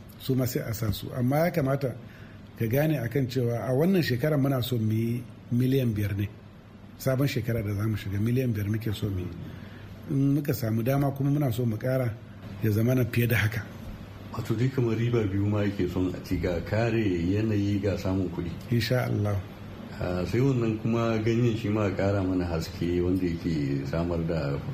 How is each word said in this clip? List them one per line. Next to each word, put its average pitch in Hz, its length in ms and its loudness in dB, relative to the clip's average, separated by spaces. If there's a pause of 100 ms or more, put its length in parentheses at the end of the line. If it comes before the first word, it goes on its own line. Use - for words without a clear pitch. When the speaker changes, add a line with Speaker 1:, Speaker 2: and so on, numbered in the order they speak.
(200)
Speaker 1:
Su 135 140 0
ma 127 120 2
sai 147 160 -2
a 117 100 -4
sa 107 200 -2
su. - 220 -6
Amma 135 300 4
ya 175 60 4
kamata 135 440 0 (640)
ka 117 80 0
gane 143 320 2
akan 120 300 0
cewa 120 340 0
a 113 100 -2
wannan 170 300 4
shekara 143 340 2
muna 135 280 2
so 123 120 0
mu 110 160 2
yi 113 300 0 (320)
miliyan 127 400 4
biyar 101 220 -2
ne. 101 120 0 (680)
Sabon 135 300 2
shekara 117 340 -2
da 101 120 -2
za 101 120 0
mu 110 100 0
shiga, 98 220 -4
miliyan 120 340 2
biyar 98 140 -2
muke 107 260 -2
so 107 160 -4
mu 95 120 -4
yi. 87 80 -6 (840)
In 139 240 2
muka 147 180 0
samu 113 300 0
dama 139 300 2
kuma 139 180 0
muna 143 240 2
so 127 100 0
mu 110 120 0
ƙara, 127 340 0 (540)
ya 110 80 4
zama 113 240 4
na 127 80 4
fiye 120 240 2
da 120 80 2
haka. 104 260 0 (680)
Speaker 2:
Wato - 220 -2
dai 123 140 2
kamar 117 280 2
riba 117 300 2
biyu 98 200 0
ma 104 160 2
yake 98 280 0
son 92 240 0
a - 100 -8
ci, 92 140 -2
ga 87 260 0
kare 117 380 0
yanayi, 101 800 2
ga 95 140 2
samun 95 340 0
kuɗi. 87 200 -4 (200)
Speaker 1:
Insha 120 360 2
Allah. 107 280 0 (680)
Speaker 2:
Ah, 90 260 -2
sai 110 120 0
wannan 117 420 2
kuma 113 380 2
ganyen 117 380 2
shi - 120 -2
ma 107 180 2
a 95 40 0
ƙara 98 320 2
mana 92 220 2
haske 85 580 0
wanda 90 240 2
yake 73 600 0
samar 85 380 0
da 76 280 0 (200)